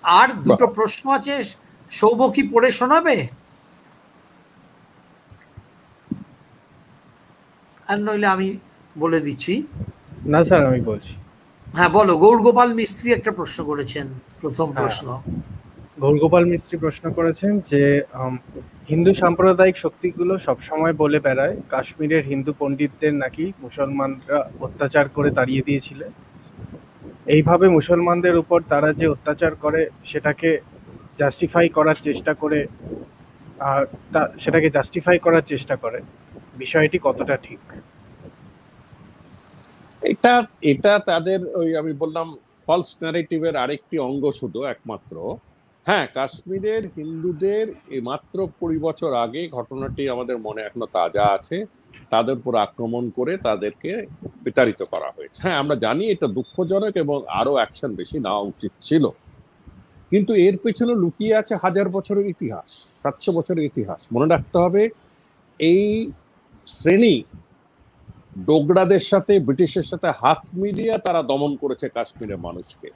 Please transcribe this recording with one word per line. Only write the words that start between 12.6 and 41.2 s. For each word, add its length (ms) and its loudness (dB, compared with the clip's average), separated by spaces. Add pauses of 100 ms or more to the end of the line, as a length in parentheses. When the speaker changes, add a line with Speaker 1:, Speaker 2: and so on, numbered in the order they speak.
Speaker 1:
মিস্ত্রি 380 -2
একটা 180 0
প্রশ্ন 340 -8
করেছেন, 420 -6 (340)
প্রথম 240 -2
Speaker 3:
হ্যাঁ। 120 -6
Speaker 1:
প্রশ্ন। 460 -4 (800)
Speaker 3:
গৌরগোপাল 440 4
মিস্ত্রি 340 -2
প্রশ্ন 340 -6
করেছেন 480 0
যে, 420 2 (100)
আম, 260 -6 (500)
হিন্দু 260 4
সাম্প্রদায়িক 640 4
শক্তিগুলো 640 -2
সবসময় 540 -2
বলে 280 2
বেড়ায় 360 0 (120)
কাশ্মীরের 560 -2
হিন্দু 340 -4
পণ্ডিতদের 560 -2
নাকি 460 -6
মুসলমানরা 920 -4 (100)
অত্যাচার 480 0
করে 220 0
তাড়িয়ে 360 0
দিয়েছিল। 360 -6 (1200)
এইভাবে 420 6
মুসলমানদের 680 4
উপর 320 2
তারা 240 2
যে 140 0
অত্যাচার 500 -2
করে 340 -2 (140)
সেটাকে 560 -2 (580)
justify 500 2
করার 260 2
চেষ্টা 400 -4
করে, 320 -2 (920)
আর 280 0 (260)
তা-, 280 0
সেটাকে 300 2
justify 480 0
করার 300 4
চেষ্টা 280 -4
করে, 240 -8 (560)
বিষয়টি 460 0
কতটা 340 -2
ঠিক? 220 -16 (2500)
Speaker 2:
এটা, 440 2 (160)
এটা 360 4
তাদের 580 -2